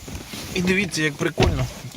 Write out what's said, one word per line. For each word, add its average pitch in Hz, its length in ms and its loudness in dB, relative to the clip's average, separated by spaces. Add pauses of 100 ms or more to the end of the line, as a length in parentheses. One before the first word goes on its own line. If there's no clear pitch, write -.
(560)
І 185 60 2
дивіться, 180 400 2
як 151 120 2
прикольно. 147 520 2 (320)